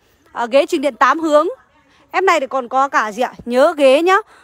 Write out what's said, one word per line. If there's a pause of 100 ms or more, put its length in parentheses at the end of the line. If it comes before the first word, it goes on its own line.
(320)
À,
ghế
chỉnh
điện
tám
hướng. (640)
Em
này
thì
còn
có
cả
gì
ạ? (120)
Nhớ
ghế
nhá, (280)